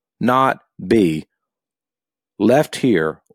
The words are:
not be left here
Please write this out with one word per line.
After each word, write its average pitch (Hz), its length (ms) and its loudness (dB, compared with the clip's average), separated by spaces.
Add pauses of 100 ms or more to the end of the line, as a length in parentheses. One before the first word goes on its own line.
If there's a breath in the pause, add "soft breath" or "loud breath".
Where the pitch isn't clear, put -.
(200)
not 127 420 0 (220)
be 92 440 0 (1120)
left 123 380 0
here 80 440 -2 (140)